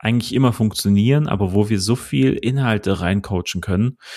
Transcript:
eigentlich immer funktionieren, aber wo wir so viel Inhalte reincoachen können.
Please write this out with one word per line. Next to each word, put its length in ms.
eigentlich 300
immer 200
funktionieren, 760
aber 260
wo 160
wir 100
so 160
viel 380
Inhalte 680
reincoachen 600
können. 380